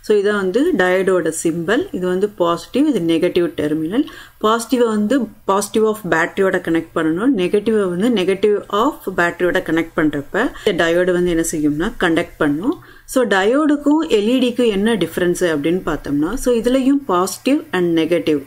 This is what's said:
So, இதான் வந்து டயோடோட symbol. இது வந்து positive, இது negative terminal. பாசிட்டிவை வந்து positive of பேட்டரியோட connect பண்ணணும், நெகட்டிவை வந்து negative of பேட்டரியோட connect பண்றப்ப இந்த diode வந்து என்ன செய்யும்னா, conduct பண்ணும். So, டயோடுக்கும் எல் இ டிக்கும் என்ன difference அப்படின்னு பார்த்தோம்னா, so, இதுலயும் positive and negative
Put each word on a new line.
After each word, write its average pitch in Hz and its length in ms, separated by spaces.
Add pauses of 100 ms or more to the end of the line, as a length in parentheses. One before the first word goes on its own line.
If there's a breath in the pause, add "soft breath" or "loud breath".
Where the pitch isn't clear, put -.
So, 214 160
இதான் 202 260
வந்து 190 180 (160)
டயோடோட 185 560 (100)
symbol. 170 400 (100)
இது 180 140
வந்து 185 220
positive, 180 600
இது 233 120
negative 170 560
terminal. 160 500 (380 loud breath)
பாசிட்டிவை 233 520
வந்து 214 240 (260)
positive 202 400
of 214 120 (120)
பேட்டரியோட 175 500
connect 165 340
பண்ணணும், 165 420
நெகட்டிவை 208 520
வந்து 180 200 (140)
negative 196 340 (160)
of 233 200 (240)
பேட்டரியோட 175 520
connect 160 280
பண்றப்ப 156 520 (180)
இந்த 175 180
diode 175 280
வந்து 175 220
என்ன 165 180
செய்யும்னா, 151 380 (100)
conduct 170 380
பண்ணும். 165 380 (300 loud breath)
So, 254 180
டயோடுக்கும் 285 840
எல் 208 240
இ 262 60
டிக்கும் 240 320
என்ன 208 240
difference 175 500
அப்படின்னு 165 420
பார்த்தோம்னா, 147 480
so, 247 200
இதுலயும் 254 540
positive 190 500 (140)
and 175 260
negative 160 480